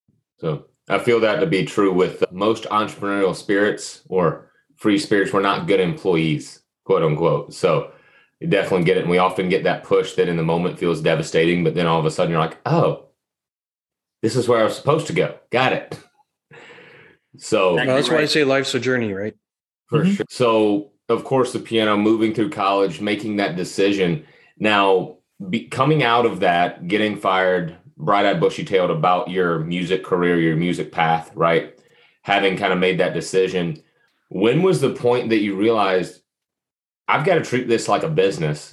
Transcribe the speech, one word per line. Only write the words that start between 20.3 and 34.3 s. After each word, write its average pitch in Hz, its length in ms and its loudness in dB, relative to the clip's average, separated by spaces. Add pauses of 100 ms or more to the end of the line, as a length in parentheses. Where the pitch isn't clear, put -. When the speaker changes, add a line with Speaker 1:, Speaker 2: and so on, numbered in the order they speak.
Speaker 1:
So, 107 600 2 (180)
of 117 140 0
course, 131 280 0
the 110 60 -6
piano, 107 380 0
moving 107 360 2
through 107 180 -2
college, 98 500 0
making 104 360 -4
that 92 200 -2
decision. 92 680 0 (340)
Now, 98 600 2 (320)
be-, - 180 -4
coming 143 340 0
out 120 220 4
of 95 160 0
that, 87 480 0
getting 104 280 0
fired, 92 600 0 (220)
bright-eyed, 101 420 0
bushy-tailed 92 500 0
about 87 400 0
your 90 280 0
music 87 440 -4
career, 87 380 2
your 80 160 2
music 85 360 -2
path, 80 420 0
right? 82 440 0 (440)
Having 98 340 0
kind 98 160 0
of 92 60 0
made 92 220 0
that 85 140 0
decision, 90 680 -2 (480)